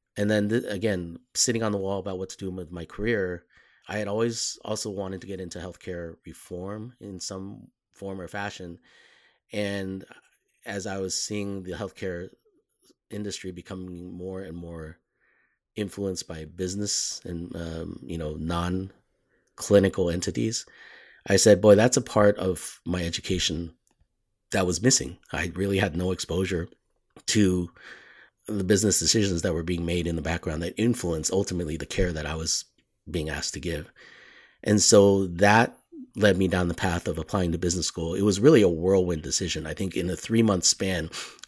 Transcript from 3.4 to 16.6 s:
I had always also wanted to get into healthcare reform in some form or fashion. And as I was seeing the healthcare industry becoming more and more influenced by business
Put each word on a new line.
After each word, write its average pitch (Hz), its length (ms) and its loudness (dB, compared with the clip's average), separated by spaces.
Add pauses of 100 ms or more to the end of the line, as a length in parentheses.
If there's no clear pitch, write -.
I 98 100 -4
had 107 80 -4
always 113 580 -2
also 107 240 -4
wanted 95 320 -8
to - 60 -16
get 95 140 -8
into 90 180 -10
healthcare 87 560 -10 (100)
reform 98 760 -12
in 95 180 -14
some 98 480 -12 (280)
form 98 260 -10
or 85 80 -12
fashion. 98 500 -10 (720)
And 98 520 -4 (600)
as 101 220 -6
I 98 120 -6
was 95 220 -4
seeing 101 440 -6
the 90 80 -8
healthcare 92 560 -8 (800)
industry 101 400 -8
becoming 90 640 -12
more 92 260 -8
and 85 140 -12
more 85 420 -12 (760)
influenced 98 540 -6
by 80 160 -10
business 92 800 -4